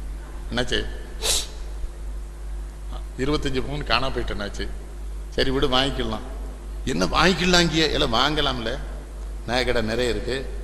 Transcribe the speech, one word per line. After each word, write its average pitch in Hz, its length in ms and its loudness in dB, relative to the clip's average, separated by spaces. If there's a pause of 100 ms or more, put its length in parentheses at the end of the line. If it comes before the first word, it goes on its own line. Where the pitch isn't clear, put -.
(520)
"என்னாச்சு?" 117 340 2 (2250)
"இருபத்தஞ்சு 131 480 2
பவுன் 139 180 -4
காணாம 123 340 2
போயிட்டேன்." 110 200 -2
"என்னாச்சு?" 101 300 -4 (600)
"சரி 127 200 4
விடு, 135 200 4
வாங்கிக்கலாம்." 127 520 2 (640)
"என்ன 120 200 2
வாங்கிக்கலாங்கிய?" 170 840 6
"இல்ல, 139 160 2
வாங்கலாம்ல, 131 720 2 (680)
நகைக்கடை 120 340 2
நிறைய 117 280 2
இருக்கு, 117 400 -2 (140)